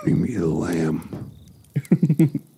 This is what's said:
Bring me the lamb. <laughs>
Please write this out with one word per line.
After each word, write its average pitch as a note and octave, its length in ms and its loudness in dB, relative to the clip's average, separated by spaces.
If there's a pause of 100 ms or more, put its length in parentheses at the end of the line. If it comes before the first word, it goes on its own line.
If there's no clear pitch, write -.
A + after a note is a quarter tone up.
Bring - 180 2
me - 140 -2
the F#2 120 -2
lamb. D#2+ 840 -4 (440)
<laughs> - 840 2